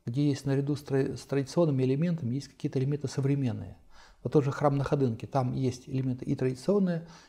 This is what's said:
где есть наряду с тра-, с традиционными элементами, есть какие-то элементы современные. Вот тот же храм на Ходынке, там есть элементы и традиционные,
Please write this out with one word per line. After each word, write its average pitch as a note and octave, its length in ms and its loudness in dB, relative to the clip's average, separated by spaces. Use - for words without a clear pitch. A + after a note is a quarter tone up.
где C#3 220 0
есть C3+ 180 -2
наряду C#3 300 0
с - 80 -10
тра-, C3+ 320 0
с A#2+ 60 -12
традиционными C#3 640 2
элементами, C3+ 520 0
есть C#3 140 -6
какие-то C#3 300 -4
элементы C#3+ 280 0
современные. C3+ 720 -2
Вот - 120 -4
тот D3 100 8
же C#3 80 0
храм C#3 240 2
на C#3 80 0
Ходынке, C3 440 0
там B2+ 260 0
есть C3 340 -2
элементы C3 380 -2
и C#3 100 0
традиционные, E3+ 720 0